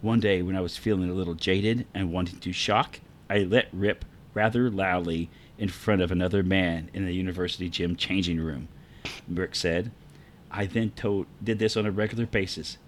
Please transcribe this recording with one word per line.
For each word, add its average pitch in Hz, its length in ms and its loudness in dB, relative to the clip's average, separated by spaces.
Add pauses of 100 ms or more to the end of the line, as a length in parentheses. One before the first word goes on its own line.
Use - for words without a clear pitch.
One 113 180 4
day, 98 220 2
when 92 140 -2
I 95 40 0
was 87 160 -4
feeling 92 340 0
a 90 40 -2
little 87 200 -2
jaded 101 600 2
and 90 180 -2
wanting 90 280 -2
to 92 120 -6
shock, - 480 0 (300)
I 104 100 4
let 101 320 2
rip 98 320 -2 (300)
rather 113 360 2
loudly 90 600 0 (280)
in 101 100 -2
front 95 340 2
of 87 100 2
another 92 300 2
man 90 500 2
in 98 140 -4
the 90 80 -2
university 90 560 -2
gym 87 260 -2
changing 87 440 0
room, 73 280 -4 (580)
Rick 87 280 -4
said. 90 360 0 (600)
I 101 160 -4
then 110 240 0
told, 101 360 -2 (160)
did 107 160 0
this 110 200 2
on 107 80 2
a 104 40 0
regular 107 360 0
basis. 92 500 -4 (120)